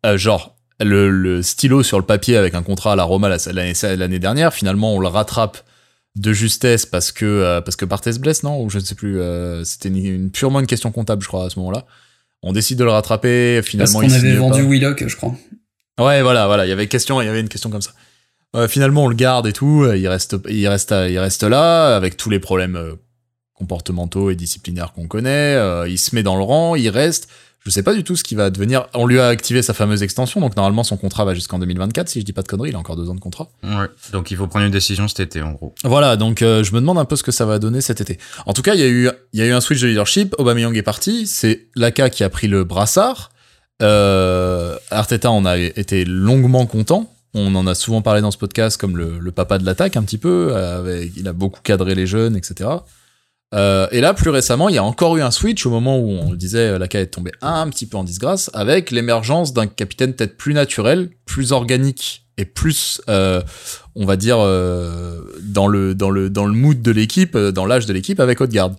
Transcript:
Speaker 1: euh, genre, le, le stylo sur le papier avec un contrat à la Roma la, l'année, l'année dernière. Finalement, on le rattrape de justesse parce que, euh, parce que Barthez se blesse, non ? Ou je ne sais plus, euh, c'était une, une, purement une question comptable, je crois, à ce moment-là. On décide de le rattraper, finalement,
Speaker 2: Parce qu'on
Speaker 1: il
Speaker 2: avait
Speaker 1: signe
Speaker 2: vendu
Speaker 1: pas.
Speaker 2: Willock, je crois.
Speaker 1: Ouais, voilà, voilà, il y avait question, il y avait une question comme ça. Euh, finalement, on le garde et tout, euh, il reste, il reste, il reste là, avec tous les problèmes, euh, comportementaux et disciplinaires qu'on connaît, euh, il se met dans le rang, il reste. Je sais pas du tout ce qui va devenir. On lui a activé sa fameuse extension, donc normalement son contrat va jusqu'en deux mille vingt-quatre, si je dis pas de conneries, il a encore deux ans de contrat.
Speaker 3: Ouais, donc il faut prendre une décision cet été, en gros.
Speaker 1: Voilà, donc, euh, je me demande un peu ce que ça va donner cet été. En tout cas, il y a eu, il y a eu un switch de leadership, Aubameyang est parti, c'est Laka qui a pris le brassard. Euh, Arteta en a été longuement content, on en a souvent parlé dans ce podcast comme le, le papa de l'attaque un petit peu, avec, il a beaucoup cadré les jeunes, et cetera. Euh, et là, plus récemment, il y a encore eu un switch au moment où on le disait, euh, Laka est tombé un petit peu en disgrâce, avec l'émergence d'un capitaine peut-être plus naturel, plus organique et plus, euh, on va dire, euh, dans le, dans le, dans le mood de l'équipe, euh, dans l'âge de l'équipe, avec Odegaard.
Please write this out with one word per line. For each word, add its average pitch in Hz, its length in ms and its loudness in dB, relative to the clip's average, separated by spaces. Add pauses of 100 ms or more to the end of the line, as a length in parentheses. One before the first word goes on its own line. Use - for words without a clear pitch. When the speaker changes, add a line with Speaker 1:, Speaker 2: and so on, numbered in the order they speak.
Speaker 1:
euh, 104 100 4
genre, 98 400 0 (240)
le, 101 300 4
le 92 320 0
stylo 135 420 2
sur 101 160 0
le 92 60 -6
papier 110 320 2
avec 92 160 2
un 87 80 -2
contrat 98 320 -2
à - 20 2
la 92 80 2
Roma 95 240 0
la, 92 80 0 (160)
l'année, 90 220 -4 (220)
l'année 92 220 -2
dernière. 127 360 0
Finalement, 104 420 0
on - 40 0
le 92 80 0
rattrape 107 500 -2 (580)
de 104 160 0
justesse 113 540 2
parce - 260 -4
que, - 140 -4
euh, 92 340 2
parce 90 160 -8
que - 80 -6
Barthez 98 300 -4
se 117 40 -6
blesse, 147 260 -2
non ? 143 200 -4
Ou 104 60 -4
je 98 80 -4
ne 98 60 -4
sais 98 100 -8
plus, 98 260 -4
euh, 87 420 -4
c'était - 280 -8
une, 95 120 -2
une, 95 280 -4
purement 135 300 0
une 131 60 0
question 117 240 -2
comptable, 110 320 -4
je - 60 -12
crois, 92 160 -6
à 90 60 -6
ce - 80 -10
moment-là. 92 260 -6 (580)
On 90 120 -4
décide 110 240 0
de 123 60 4
le 117 60 4
rattraper, 120 720 2
finalement, 101 300 2
Speaker 2:
Parce 110 140 4
qu'on 135 40 8
Speaker 1:
il 131 80 6
Speaker 2:
avait 123 120 4
Speaker 1:
signe 127 80 4
Speaker 2:
vendu 131 240 4
Speaker 1:
pas. 139 80 4
Speaker 2:
Willock, 139 360 2
je 113 100 -6
crois. 120 200 -6 (640)
Speaker 1:
Ouais, 139 220 4
voilà, 123 240 4
voilà, 101 180 4
il 92 60 0
y - 20 0
avait 101 140 -2
question, 127 340 0
il 113 60 -2
y - 20 -4
avait 110 120 -2
une 110 100 -6
question 110 180 -10
comme 107 140 -6
ça. - 80 -10 (680)
Euh, 117 100 2
finalement, 139 380 4
on 131 40 4
le 120 60 2
garde 123 320 2
et 107 60 0
tout, 147 320 4
euh, 110 140 4
il 95 100 0
reste, 95 260 -2 (140)
il 101 180 0
reste, 101 260 0
il 92 260 2
reste 95 240 -2
là, 147 520 4
avec 92 220 0
tous - 140 -6
les 101 100 2
problèmes, 92 360 -2
euh, 82 180 -8 (600)
comportementaux 90 760 -4
et 92 40 -2
disciplinaires 85 600 -8
qu'on 85 120 -12
connaît, 135 500 0
euh, 90 300 0
il 90 120 -4
se - 160 -2
met 117 80 0
dans 95 140 2
le 95 60 0
rang, 160 320 2
il 123 140 0
reste. 139 400 0 (340)
Je - 60 -10
sais 98 140 0
pas 190 100 2
du 214 120 0
tout 180 120 -4
ce - 80 -4
qui - 100 -8
va 104 140 2
devenir. 107 460 0
On 120 120 0
lui 123 140 6
a 127 80 4
activé 120 320 0
sa 117 140 -2
fameuse 104 280 0
extension, 123 380 -2
donc 127 160 0
normalement 101 260 2
son 104 140 -2
contrat 101 300 -2
va 92 80 0
jusqu'en 87 240 -6
deux 90 80 -4
mille 90 100 -2
vingt-quatre, 110 320 -2
si - 100 -6
je 107 60 -6
dis 98 80 -8
pas - 80 -6
de 95 80 -8
conneries, 117 220 -4
il - 40 -8
a 95 40 -8
encore 82 180 -8
deux 85 140 -6
ans 90 40 -6
de 92 60 -8
contrat. - 300 -12 (120)
Speaker 3:
Ouais, 101 220 -2 (280)
donc 92 180 -4
il 90 80 -6
faut 98 80 -2
prendre 101 180 0
une 101 80 2
décision 98 360 0
cet - 120 -8
été, 80 220 -6
en 78 100 -6
gros. 76 220 -12 (100)
Speaker 1:
Voilà, 127 320 4
donc, 110 240 0
euh, 113 240 4
je 95 80 -2
me 117 80 2
demande 170 160 2
un 156 80 2
peu 151 120 -2
ce 135 60 -4
que 123 100 -2
ça 117 120 0
va 107 140 0
donner 113 240 -2
cet 117 180 -4
été. 95 180 -6 (280)
En - 80 -2
tout 123 80 -4
cas, 196 120 2
il 185 60 2
y - 20 4
a 135 60 4
eu, 123 220 4 (240)
il 107 60 -2
y - 20 2
a 113 40 2
eu 120 60 2
un 123 80 2
switch 123 220 -2
de 123 60 2
leadership, 117 500 0
Aubameyang 120 360 2
est 110 80 2
parti, 220 440 -4
c'est - 400 0 (100)
Laka 120 320 2
qui - 160 0
a 95 60 0
pris - 180 -2
le 98 160 2
brassard. 110 640 0 (520)
Euh, 92 960 2 (120)
Arteta 107 400 0
en 107 140 2
a 90 140 2
été 90 480 -2
longuement 123 580 4
content, 151 480 0 (220)
on 101 200 0
en 92 120 0
a 92 80 0
souvent 113 280 -2
parlé 104 180 2
dans 107 120 0
ce - 60 -10
podcast 110 420 -2
comme 92 160 -2
le, 82 220 -4
le 85 140 -6
papa 95 260 0
de 95 60 -2
l'attaque 127 320 0
un 117 60 0
petit 107 160 -4
peu, 170 380 0
avec, 90 600 -6
il 95 120 -8
a 90 40 -6
beaucoup 95 300 -4
cadré 95 320 0
les 92 120 0
jeunes, 110 300 0
et 90 60 -4
cetera. 120 420 -6 (680)
Euh, 98 380 4
et 123 80 2
là, 156 140 4
plus 165 160 2
récemment, 135 380 2
il 196 60 2
y 135 40 4
a 98 60 2
encore 165 320 2
eu 156 60 2
un 127 100 0
switch 214 340 -2
au 127 40 0
moment 123 280 0
où 117 100 0
on 98 240 -2
le 90 40 -6
disait, 104 320 0
euh, 95 100 0
Laka 92 220 -2
est 92 60 -2
tombé 87 340 -10
un 160 280 -4
petit 127 180 -8
peu 110 100 -12
en 95 80 -4
disgrâce, 110 500 -4
avec 139 380 2
l'émergence 120 600 0
d'un 117 140 2
capitaine 110 480 -4
peut-être 110 220 -6
plus 147 180 -2
naturel, 147 560 0 (140)
plus 131 280 -4
organique 127 720 0 (100)
et 98 80 -4
plus, - 640 -4
euh, 95 340 2 (540)
on 104 100 -2
va 98 100 4
dire, 113 240 2
euh, 87 800 0 (220)
dans 101 240 0
le, 98 300 2
dans 95 140 0
le, 95 200 0
dans 101 160 0
le 104 60 0
mood 131 280 4
de 117 120 -8
l'équipe, 110 440 0
euh, 101 160 2
dans 95 140 -2
l'âge 117 200 2
de 104 60 -4
l'équipe, 98 280 -4
avec 127 200 2
Odegaard. 107 380 0